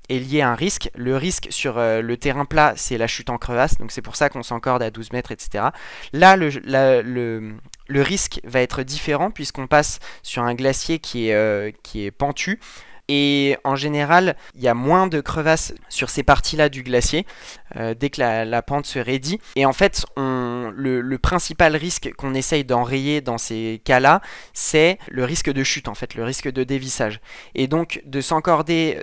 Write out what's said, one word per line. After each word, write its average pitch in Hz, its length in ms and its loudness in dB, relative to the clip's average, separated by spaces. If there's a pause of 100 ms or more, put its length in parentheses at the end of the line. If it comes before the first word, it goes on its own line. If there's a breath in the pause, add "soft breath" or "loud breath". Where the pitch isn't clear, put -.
est 131 100 -2
lié 131 220 -2
à 127 80 4
un 120 60 2
risque. - 380 -2
Le 127 220 -2
risque 156 360 -2
sur, 120 260 -4
euh, 113 240 2
le 117 160 -2
terrain 139 260 -2
plat, 151 320 4
c'est - 220 -4
la 113 100 0
chute - 220 -6
en 120 80 -2
crevasse, 123 400 2
donc - 140 0
c'est 123 100 -8
pour - 160 -8
ça 147 120 2
qu'on 123 140 -10
s'encorde 123 400 -2
à 110 80 -4
douze 110 220 -12
mètres, 123 180 -6
et 110 80 -10
cetera. 110 320 -2 (400 loud breath)
Là, 185 240 8
le, 165 140 2 (160)
la, 131 360 4
le, 113 540 -6 (320)
le 139 140 2
risque - 420 0
va 123 160 0
être 127 240 0
différent 151 480 -2
puisqu'on 135 360 -8
passe 151 320 4 (220 loud breath)
sur - 220 -4
un 120 100 0
glacier 135 460 0
qui 113 300 -4
est, 107 40 2
euh, 107 380 0 (100)
qui 104 240 -8
est 101 60 -6
pentu. 147 480 -4 (480 loud breath)
Et 143 560 2
en 139 140 0
général, 147 580 2 (200 loud breath)
il 127 60 -14
y 127 60 2
a 117 60 6
moins 160 340 4
de 160 140 -2
crevasses 160 520 0 (140)
sur - 220 -4
ces 139 140 -2
parties-là 151 440 4
du 135 160 -4
glacier, 123 420 2 (520 loud breath)
euh, 113 160 -4
dès 135 160 -2
que - 100 -10
la, 113 240 2
la 117 180 0
pente 139 240 -2
se - 140 -6
raidit. 135 400 -2 (160 loud breath)
Et 135 100 4
en 135 80 4
fait, - 320 2 (120)
on, 123 580 -4
le, 127 260 -2
le 131 180 -4
principal 165 560 2
risque 151 420 -4
qu'on 135 160 -4
essaye 135 320 0
d'enrayer 135 560 0
dans 120 160 -4
ces 113 480 -6
cas-là, 139 360 6 (320 loud breath)
c'est 165 440 4 (120)
le 127 140 -4
risque 151 260 0
de 135 140 0
chute, - 240 -4
en 104 80 -8
fait, - 200 -10
le 113 80 -6
risque 131 260 -4
de 127 140 -2
dévissage. 127 580 -4 (340 loud breath)
Et 131 120 0
donc, 160 380 -2
de 139 160 -6
s'encorder 160 800 0